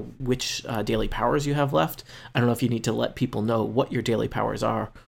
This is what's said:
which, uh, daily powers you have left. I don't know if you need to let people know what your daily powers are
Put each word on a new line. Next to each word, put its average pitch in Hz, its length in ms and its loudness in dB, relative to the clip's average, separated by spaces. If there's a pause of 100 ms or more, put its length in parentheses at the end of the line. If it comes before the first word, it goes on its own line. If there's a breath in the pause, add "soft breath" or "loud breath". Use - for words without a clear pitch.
(200)
which, 123 480 -2
uh, 110 140 -2
daily 110 260 0
powers 139 380 0
you 143 80 0
have 143 180 2
left. 160 320 0 (300 loud breath)
I - 40 0
don't 120 80 4
know 120 60 4
if 117 100 -2
you 123 60 4
need 113 160 0
to 113 80 2
let 117 240 0
people 113 260 -2
know 113 220 2
what 110 260 0
your 127 120 -2
daily 110 260 2
powers 110 340 -2
are 113 300 0 (200 soft breath)